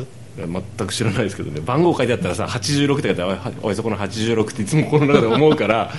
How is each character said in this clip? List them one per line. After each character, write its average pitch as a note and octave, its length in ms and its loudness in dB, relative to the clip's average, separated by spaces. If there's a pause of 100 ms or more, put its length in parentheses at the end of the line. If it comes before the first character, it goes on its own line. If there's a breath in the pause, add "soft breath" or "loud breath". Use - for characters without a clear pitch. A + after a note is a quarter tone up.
(360)
い - 40 -12
や、 E2+ 80 -8
全 F#2+ 400 -6
く F#2+ 40 -6
知 A#2+ 120 -2
ら G#2+ 80 0
な G#2 80 -2
い A2+ 40 2
で F#2+ 60 -2
す - 60 -12
け F2+ 80 -8
ど D2 80 -8
ね。 D2 80 -6
番 B2 240 2
号 E3+ 120 4
書 C#3 60 0
い A#2+ 60 0
て B2 40 2
あ A#2 40 2
っ - 20 -4
た D#3+ 100 -2
ら - 60 -2
さ、 - 140 -4
八 A#2+ 260 -4
十 C#3+ 140 2
六 C#3 100 2
っ D3+ 40 -4
て A#2 60 0
書 G2 60 4
い - 20 -4
て F2 60 -4
あ F2 40 -2
っ - 20 -2
た G2 80 0
ら、 G#2+ 160 -8 (100)
「お - 60 -2
い、 - 20 0
お - 20 0
い、 F#2 40 -2
そ F2+ 80 -6
こ A2+ 60 -2
の G#2 60 -2
八 G2+ 280 -4
十 A#2 100 2
六」 G#2+ 160 0
っ - 20 -14
て G#2+ 100 -6
い - 20 -2
つ G2+ 100 -4
も D3+ 120 4
心 C#3+ 200 4
の C#3 80 4
中 C#3+ 60 8
で A#2 80 2
思 C3 220 6
う D3+ 40 6
か - 140 0
ら、 A#2 300 2